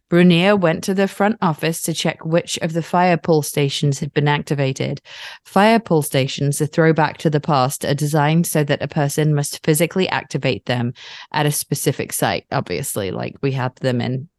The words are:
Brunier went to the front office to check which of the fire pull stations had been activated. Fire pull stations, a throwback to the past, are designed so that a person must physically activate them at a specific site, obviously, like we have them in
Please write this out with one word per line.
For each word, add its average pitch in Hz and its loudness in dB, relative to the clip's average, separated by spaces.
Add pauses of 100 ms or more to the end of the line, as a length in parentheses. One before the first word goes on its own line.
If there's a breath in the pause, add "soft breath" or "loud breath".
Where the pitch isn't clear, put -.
Brunier 180 6
went 170 0
to 196 -2
the 196 2
front 208 0
office 165 -2
to 165 -4
check - -4
which 165 -2
of 160 -4
the 165 -2
fire 180 2
pull 156 2
stations 143 0
had 147 -6
been 147 2
activated. 139 0 (440 loud breath)
Fire 220 4
pull 165 2
stations, 139 -2
a 151 2
throwback 160 2
to 165 0
the 147 0
past, 139 0
are 139 0
designed 151 2
so 151 0
that 143 -2
a - -6
person 151 0
must - -4
physically 165 0
activate - -4
them 120 -2 (380 loud breath)
at 151 0
a 147 2
specific - -4
site, 107 -2
obviously, 95 -6
like 120 -8
we 139 -2
have 127 -4
them 123 -2
in 127 -6 (100)